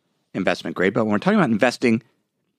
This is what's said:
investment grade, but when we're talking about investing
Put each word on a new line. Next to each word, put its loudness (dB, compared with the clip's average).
investment -4
grade, 0
but 0
when -2
we're 0
talking 0
about 2
investing 0